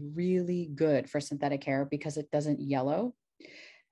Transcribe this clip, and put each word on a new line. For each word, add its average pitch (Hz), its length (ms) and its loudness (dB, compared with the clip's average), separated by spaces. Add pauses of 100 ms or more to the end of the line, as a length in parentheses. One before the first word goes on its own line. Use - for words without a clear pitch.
(160)
really 175 580 0
good 139 360 4
for 147 100 -2
synthetic 143 440 -2
hair 139 220 0
because 147 320 -4
it 147 140 -8
doesn't 147 300 0
yellow, 143 520 0 (800)